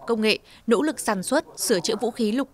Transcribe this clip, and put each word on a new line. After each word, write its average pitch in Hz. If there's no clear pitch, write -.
công 226
nghệ, 214
nỗ 233
lực 302
sản 196
xuất, 302
sửa 202
chữa 214
vũ 233
khí 214
lục 262